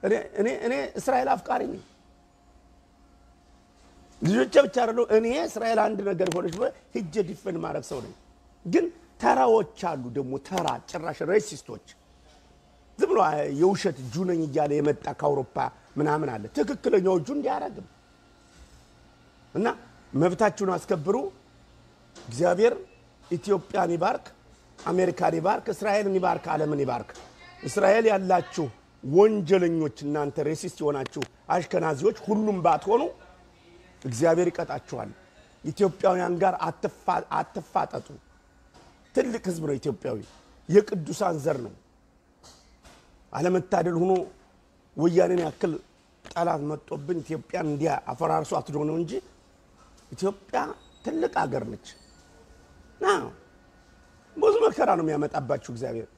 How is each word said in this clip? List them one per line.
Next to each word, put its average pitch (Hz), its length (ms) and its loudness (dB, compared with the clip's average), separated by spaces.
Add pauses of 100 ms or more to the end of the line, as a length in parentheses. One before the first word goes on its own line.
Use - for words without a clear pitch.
እኔ፣ 196 120 2 (220)
እኔ፣ 214 120 0 (140)
እኔ 240 120 -2 (200)
እስራኤል 262 340 -2
አፍቃሪ 254 360 -2
ነኝ። - 180 -10 (2500)
ልጆቼ 226 400 2
ብቻ - 160 0
አይደሉ፣ 233 220 2 (120)
እኔ 220 140 6 (140)
እስራኤል 226 380 -2
አንድ 214 240 2
ነገር 185 280 0
ሆነች 175 240 -2
ብሎ 214 100 -4 (260)
ሂጄ 180 320 -8
ዲፌንድ 170 360 -6
ማድረግ 160 260 -6
ሰው 143 160 -8
ነኝ። - 140 -14 (500)
ግን 330 200 2 (360)
ተራዎች 226 640 2
አሉ 151 260 -4
ደግሞ 131 220 -4 (100)
ተራ 175 260 -4 (160)
ጭራሽ 160 400 -10
ሬሲስቶች። 156 640 -2 (1120)
ዝም 262 100 2
ብሎ 359 100 4 (340)
የውሸት 170 520 2
ጁ 131 200 -4
ነኝ 175 180 0
እያለ 147 300 0
የመጣ 147 400 0
ከአውሮፓ 143 440 -2 (400)
ምናምን 147 320 0
አለ። 110 240 -8
ትክክለኛው 196 680 2
ጁ 151 140 -4
እንዲያረግም - 540 -6 (1700)
እና 196 120 0 (460)
መብታችሁን 185 600 2
አስከብሩ። 180 440 -2 (1000)
እግዚአብሔር 175 580 2 (560)
ኢትዮጵያን 185 600 0
ይባርክ። 175 360 -2 (520)
አሜሪካን 175 560 0
ይባርክ፣ 170 340 0
እስራኤልን 202 460 0
ይባርክ፣ 180 320 2
ዓለምን 156 340 0
ይባርክ። 120 300 -2 (520)
እስራኤል 196 440 4
ያላችሁ 185 600 2 (380)
ወንጀለኞች፣ 175 960 4
እናንተ 143 400 -2
ሬሲስት 156 360 -4
የሆናችሁ 143 440 -2 (260)
አሽከናዚዎች 165 720 0
ሁሉም 214 420 0
ባትሆኑ 175 400 4 (1000)
እግዚአብሔር 165 460 2
ይቀጣችኋል። 139 600 -8 (540)
ኢትዮጵያውያን 180 720 0
ጋር 180 240 2
አትፋ-፣ - 720 -4
አትፋጠጡ። - 760 -4 (1080)
ትልቅ 233 300 0
ህዝብ 170 200 -4
ነው 147 100 0
ኢትዮጵያዊ፣ 123 440 -4 (500)
የቅዱሳን 185 680 2
ዘር 143 220 -2
ነው። 110 140 -12 (1600)
አለመታደል 180 640 0
ሆኖ 180 160 2 (840)
ወያኔን 175 440 4
ያክል 165 320 -2 (520)
ጠላት 170 380 -2
መጦብን 151 560 -6
ኢትዮጵያን 160 480 -6
እንዲያ 147 240 0 (160)
አፈራርሶ 160 480 -2
አትዶ 147 300 -4
ነው 156 120 -2
እንጂ 165 160 -4 (1000)
ኢትዮጵያ 196 460 -4 (440)
ትልቅ 320 340 -2
አገር - 300 -2
ነች። - 200 -12 (1120)
አዎ፣ - 260 2 (1120)
ብዙ 403 240 4
መከራ - 300 4
ነው 165 140 2
የሚያመጣባችሁ 147 640 -2
እግዚአብሔር። 117 480 -8